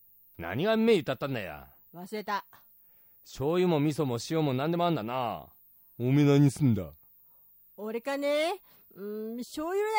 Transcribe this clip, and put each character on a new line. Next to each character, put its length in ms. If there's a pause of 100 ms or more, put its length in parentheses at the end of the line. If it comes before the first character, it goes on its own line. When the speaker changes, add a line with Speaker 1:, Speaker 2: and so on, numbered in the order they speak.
(380)
Speaker 1:
何 260
が 100
う 20
め 180
え 20
言 60
っ 20
た 80
っ 60
た 100
ん 60
だ 80
よ。 240 (280)
Speaker 2:
忘 180
れ 120
た。 200 (800)
Speaker 1:
醤 300
油 120
も 140
味 140
噌 100
も 140 (120)
塩 140
も 100
何 160
で 60
も 100
あ 40
ん 40
だ 80
な。 440 (520)
Speaker 3:
お 140
め 100
え 20
何 260
す 140
ん 100
だ？ 180 (840)
Speaker 2:
俺 240
か 160
ね。 440 (340)
う 80
ー 320
ん、 40
醤 340
油 120
ラ 140